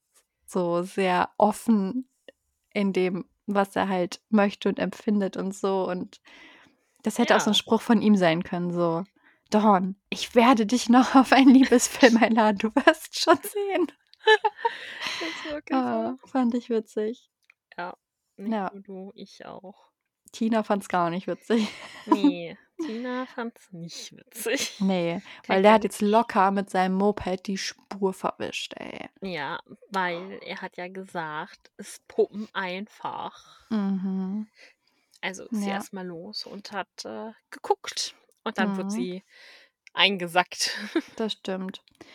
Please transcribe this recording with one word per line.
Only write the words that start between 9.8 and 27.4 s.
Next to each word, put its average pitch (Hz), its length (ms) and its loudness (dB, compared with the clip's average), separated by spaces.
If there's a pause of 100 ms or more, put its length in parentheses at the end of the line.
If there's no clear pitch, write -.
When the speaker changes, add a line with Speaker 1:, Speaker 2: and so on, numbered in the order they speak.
Speaker 1:
ich - 240 -8
werde 233 320 6
dich 240 240 -2
noch 247 260 6
auf 262 160 6
einen 262 220 8
Liebesfilm 247 640 6
Speaker 2:
<laughs> 226 40 6
Speaker 1:
einladen, 214 360 4
du 220 160 -2
wirst - 460 2
schon 311 220 6
sehen.“ 392 500 -2 (960)
Speaker 2:
<laughs> - 320 -10
Ist 320 240 -8
wirklich 294 420 -4
so. 233 120 -2
Speaker 1:
Ah, 240 260 -4
fand 247 300 0
ich 240 160 -4
witzig. 220 600 -4 (460)
Speaker 2:
Ja, 180 200 -10 (400)
nicht 214 200 -6
Speaker 1:
Ja. 190 140 -4
Speaker 2:
nur 202 120 -18
du, 190 320 -16
ich - 320 -18
auch. - 440 -18 (420)
Speaker 1:
Tina 226 320 0
fand's 208 240 -2
gar 175 220 0
nicht 175 160 -6
witzig. 208 420 0
<laughs> - 360 -16
Speaker 2:
Ne, 202 540 0 (200)
Tina 254 480 -6
fand's - 460 -12
nicht 170 440 -14
witzig. - 600 -6
Speaker 1:
Ne, 180 440 0 (200)
Speaker 2:
Kann 190 160 0
Speaker 1:
weil 190 40 4
Speaker 2:
ich - 0 -
Speaker 1:
der 208 100 8
Speaker 2:
ja - 20 8
Speaker 1:
hat 220 100 4
jetzt - 180 -4
Speaker 2:
nicht - 0 -
Speaker 1:
locker 208 480 2
mit 196 200 -2
seinem 190 260 0
Moped 196 500 -2